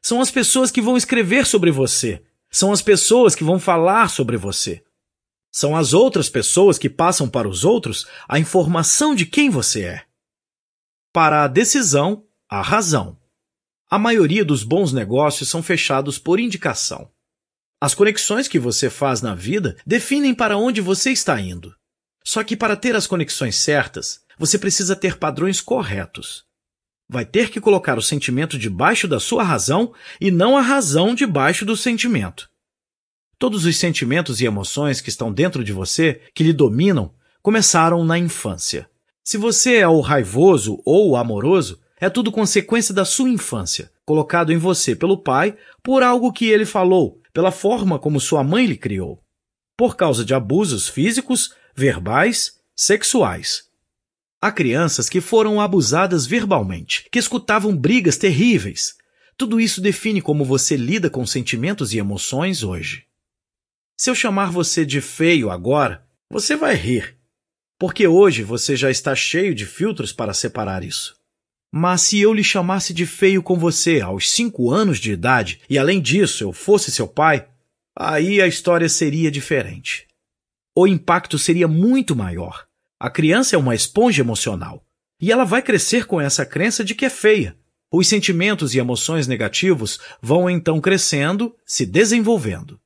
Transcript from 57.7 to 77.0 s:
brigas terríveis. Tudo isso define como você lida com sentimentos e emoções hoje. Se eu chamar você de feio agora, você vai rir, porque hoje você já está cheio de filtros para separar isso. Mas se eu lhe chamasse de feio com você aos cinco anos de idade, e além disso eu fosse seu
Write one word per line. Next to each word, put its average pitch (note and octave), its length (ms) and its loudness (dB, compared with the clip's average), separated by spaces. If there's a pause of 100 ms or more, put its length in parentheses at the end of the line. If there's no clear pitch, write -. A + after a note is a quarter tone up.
brigas E3+ 440 2
terríveis. E3 800 0 (380)
Tudo A3+ 240 -2
isso A3+ 220 0
define G3+ 400 0
como D3 240 0
você C3+ 320 0
lida D#3+ 320 0
com B2+ 180 -4
sentimentos B2 680 -4
e A2+ 40 0
emoções B2+ 640 -4
hoje. - 420 -8 (960)
Se - 120 -2
eu B3 40 0
chamar G3 380 -2
você E3+ 320 0
de C#3 160 -2
feio D#3+ 500 0
agora, A2+ 560 -2 (240)
você A3 240 -4
vai D4+ 200 0
rir, A2+ 420 -4 (640)
porque F#3 280 0
hoje E3+ 360 6
você A#2+ 340 -4
já C3 140 0
está C3 240 -2
cheio F3 400 -2
de G#2 100 -8
filtros E3 480 -4
para G#2 220 -6
separar F#2+ 500 -4
isso. - 320 -10 (580)
Mas F3 280 0
se G#3 180 2
eu G#3+ 120 6
lhe G#3 120 2
chamasse F#3 500 -2
de E3+ 100 -2
feio F#3+ 380 2
com F#3 160 0
você E3 420 2
aos F#2+ 300 -4
cinco G3+ 400 0
anos F3 280 2
de A2 140 -4
idade, G2+ 560 0
e C3+ 80 0
além E3 240 2
disso D3+ 440 0
eu F#2+ 80 -6
fosse - 380 0
seu - 180 -4